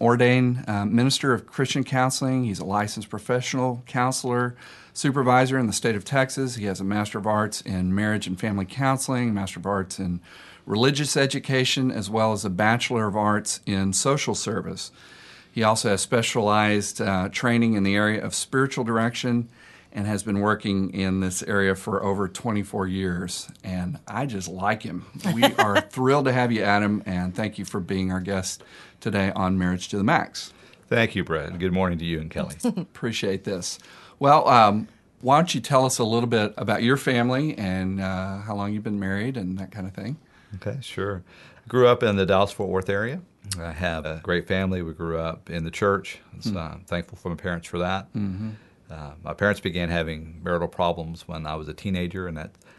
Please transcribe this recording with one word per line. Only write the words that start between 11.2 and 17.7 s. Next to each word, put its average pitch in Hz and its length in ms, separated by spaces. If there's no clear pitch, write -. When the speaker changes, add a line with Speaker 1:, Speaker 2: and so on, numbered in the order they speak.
Speaker 1:
as 98 180
well 110 240
as 104 100
a 104 60
Bachelor 110 580
of 98 80
Arts 104 500
in 98 280
Social 139 420
Service. 90 560
He 113 120
also 110 260
has 98 120
specialized, 107 1000
uh, 95 300
training 117 420